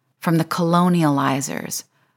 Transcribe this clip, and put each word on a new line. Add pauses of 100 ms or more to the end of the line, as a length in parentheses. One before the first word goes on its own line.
(200)
from
the
colonializers, (320)